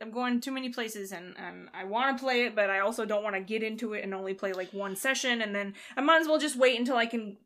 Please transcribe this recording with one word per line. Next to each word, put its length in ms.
I'm 100
going 300
too 100
many 180
places, 420
and, 260
and 360
I 120
wanna 320
play 280
it, 100
but 160
I 80
also 260
don't 180
wanna 180
get 220
into 300
it 100
and 100
only 200
play, 200
like, 200
one 240
session, 460
and 120
then 200
I 60
might 180
as 80
well 120
just 180
wait 220
until 180
I 80
can, 400